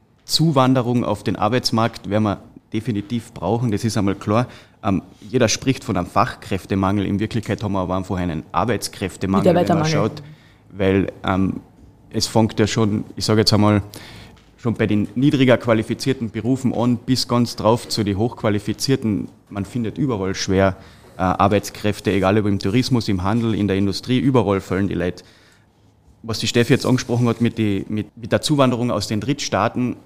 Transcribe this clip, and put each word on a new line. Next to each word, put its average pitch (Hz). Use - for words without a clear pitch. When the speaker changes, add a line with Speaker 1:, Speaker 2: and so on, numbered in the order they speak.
Speaker 1:
Zuwanderung 127
auf 104
den 104
Arbeitsmarkt 113
werden 107
wir 98
definitiv 110
brauchen, 117
das 127
ist 113
einmal 98
klar. 110
Ähm, 98
jeder 113
spricht -
von 98
einem 87
Fachkräftemangel, 98
in 95
Wirklichkeit 107
haben 101
wir 98
aber 90
einfach 95
einen 87
Arbeitskräftemangel, 98
wenn 175
man 175
Speaker 2:
Mitarbeitermangel. 156
Speaker 1:
schaut, -
weil, 95
ähm, 95
es 113
fängt 110
ja 107
schon, 107
ich -
sag 110
jetzt 107
einmal, 104
schon 113
bei 110
den 104
niedriger 131
qualifizierten 117
Berufen 117
an, 120
bis -
ganz 120
drauf 110
zu 113
den 95
hochqualifizierten. 110
Man 101
findet 110
überall 98
schwer, 95
äh, 87
Arbeitskräfte, 98
egal 95
ob 101
im 101
Tourismus, 113
im 92
Handel, 113
in 98
der 95
Industrie, 101
überall 101
fallen 95
die 87
Leute. 87
Was 110
die 110
Steffi 120
jetzt -
angesprochen 123
hat 113
mit 117
die, 104
mit, 104
mit 110
der 110
Zuwanderung 123
aus 104
den 107
Drittstaaten, 120